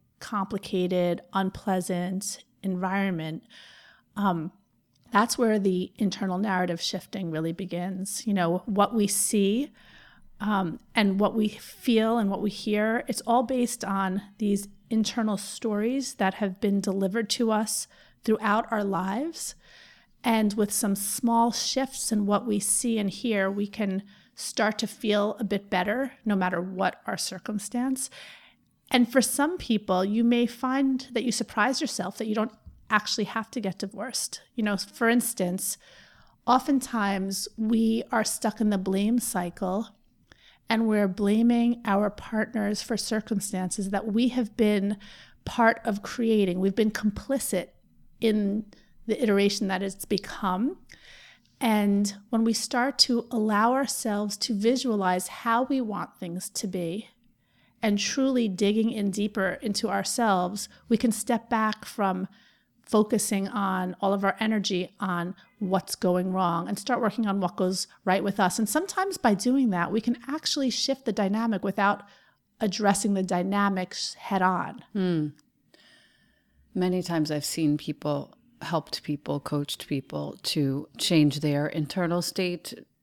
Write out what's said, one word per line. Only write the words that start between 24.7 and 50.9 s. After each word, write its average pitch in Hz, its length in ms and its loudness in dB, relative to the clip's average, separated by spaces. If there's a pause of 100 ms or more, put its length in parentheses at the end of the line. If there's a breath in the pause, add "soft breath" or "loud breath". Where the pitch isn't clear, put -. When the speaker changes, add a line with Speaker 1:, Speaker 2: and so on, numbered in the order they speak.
Speaker 1:
to 214 80 -2
feel 208 520 0
a 240 40 -6
bit 202 260 -2
better 214 440 0 (120)
no 214 100 2
matter 185 240 0
what 185 460 -2
our 202 120 -4
circumstance. 240 920 -4 (800 loud breath)
And 247 200 6
for 262 100 6
some 302 360 2
people, 208 460 0
you 214 200 2
may 240 220 4
find 262 680 0
that 240 120 -2
you 247 80 0
surprise 226 480 0
yourself - 380 -6
that 226 100 -4
you 214 80 -2
don't 214 160 0 (380)
actually 208 360 0
have - 260 -6
to - 80 -6
get 196 200 -6
divorced. - 640 -8 (140)
You 226 80 -2
know, 208 140 0
for 226 320 0
instance, 190 680 0 (680 loud breath)
oftentimes 202 1040 0 (100)
we 226 540 2
are 226 120 2
stuck - 380 -2
in 214 80 2
the 202 80 2
blame 202 420 0
cycle 185 720 -4 (800 soft breath)
and 226 180 2
we're 208 200 4
blaming 233 800 4
our 208 240 4
partners 214 720 -2
for 226 160 -2
circumstances 196 920 -2
that 208 200 -2
we 233 180 4
have 240 280 -2
been 208 400 2 (460 loud breath)
part 226 400 2
of 202 180 -2
creating. 208 580 2
We've 190 160 2
been 214 160 2
complicit - 800 -2 (500)
in 208 460 2 (400 soft breath)
the 226 160 -2
iteration 202 460 4
that 190 160 -2
it's 196 220 -6
become. 202 720 -2 (840 loud breath)